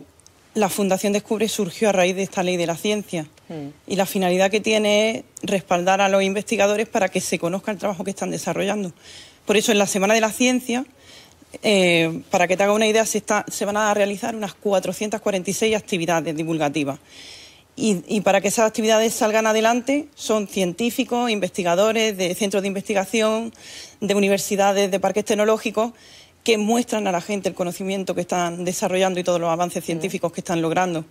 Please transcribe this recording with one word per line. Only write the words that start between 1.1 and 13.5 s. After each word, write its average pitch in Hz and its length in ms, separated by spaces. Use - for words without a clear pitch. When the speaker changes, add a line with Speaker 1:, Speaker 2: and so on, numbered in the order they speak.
Speaker 1:
Descubre 208 360
surgió 202 420
a - 20
raíz 185 240
de 196 80
esta 185 180
Ley 180 140
de 170 100
la 165 100
Ciencia. 196 520
Speaker 2:
Mm. 151 200
Speaker 1:
Y - 80
la 185 120
finalidad 190 440
que 214 100
tiene 214 500
es 233 140
respaldar 185 580
a 196 80
los 196 160
investigadores 202 640
para 196 200
que 190 120
se - 180
conozca 185 320
el 196 80
trabajo 202 240
que 190 80
están 185 220
desarrollando. 180 580
Por 202 120
eso, 214 140
en 208 80
la 202 80
Semana 202 280
de 226 60
la 220 120
Ciencia, 247 520
eh, 170 680
para 180 180
que 180 80
te 196 80
haga 202 80
una 220 160
idea, 214 180
se 220 120
está, 208 300
se - 160